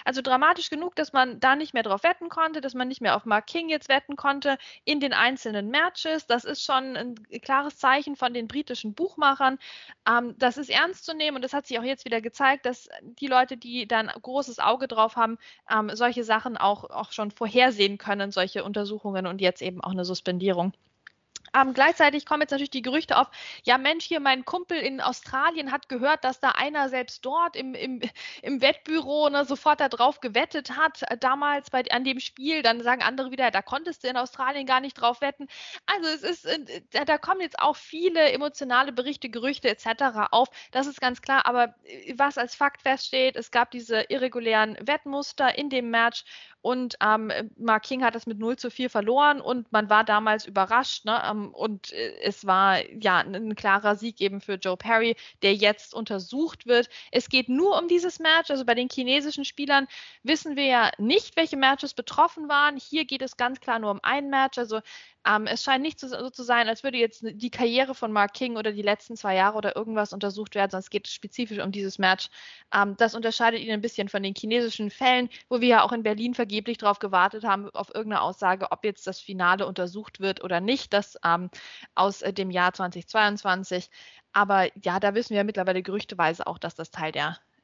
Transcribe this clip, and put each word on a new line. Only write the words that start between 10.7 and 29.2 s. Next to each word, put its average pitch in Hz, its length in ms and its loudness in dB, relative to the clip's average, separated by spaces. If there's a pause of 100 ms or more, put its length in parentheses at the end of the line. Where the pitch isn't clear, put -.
zu 330 80 -8
nehmen 302 240 -2
und 247 40 -6
das 262 120 -6
hat 285 140 -4
sich 233 120 -4
auch 226 40 -6
jetzt 262 200 -4
wieder 233 160 -2
gezeigt, 269 460 0
dass 247 240 -6 (120)
die 240 260 -12
Leute, 254 280 4
die 240 320 -8
da 226 120 2
ein 220 120 -4 (100)
großes 254 380 -6
Auge 254 300 0
drauf 226 260 2
haben, 226 220 0 (340)
ähm, 214 220 0
solche 240 320 0
Sachen 220 320 -2
auch, 202 320 0
auch - 240 -8
schon 208 180 -6
vorhersehen 208 680 2
können, 202 340 -4
solche 190 340 -2
Untersuchungen 202 600 -6
und 185 140 -6
jetzt 185 220 2
eben 180 180 -8
auch 185 120 -6
eine 185 120 -4
Suspendierung. 180 720 -2 (800)
Ähm, 262 200 4
gleichzeitig 294 520 4
kommen 302 160 0
jetzt 302 100 -2
natürlich 277 200 -4
die 262 100 -4
Gerüchte 262 360 0
auf, 269 120 4 (340)
"Ja 247 140 4
Mensch, 302 280 0
hier 330 140 -2
mein 262 260 0
Kumpel 359 320 -4
in 269 240 -4
Australien 277 720 -2
hat - 180 -6
gehört, 269 340 0
dass 254 160 -2
da 262 120 2
einer 285 380 0
selbst 254 360 -6
dort 330 300 0
im, 262 180 -8
im, 254 280 -6 (400)
im 269 200 -2
Wettbüro, 302 680 2